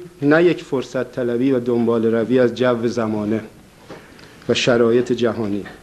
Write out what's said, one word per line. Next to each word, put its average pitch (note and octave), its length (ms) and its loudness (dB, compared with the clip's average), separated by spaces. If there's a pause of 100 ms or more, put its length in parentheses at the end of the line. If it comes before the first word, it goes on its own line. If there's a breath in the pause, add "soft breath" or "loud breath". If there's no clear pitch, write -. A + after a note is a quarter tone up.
(220)
نه D3+ 220 4
یک E3+ 200 2
فرصت B2+ 480 -6
طلبی B2 400 -2
و B2+ 80 2
دنبال A#2 460 0
روی A2+ 340 2
از A#2+ 160 2
جو A#2+ 320 0
زمانه A2 540 -2 (1080 loud breath)
و A#2+ 40 4
شرایط A#2+ 580 2
جهانی، G#2+ 520 -2 (200)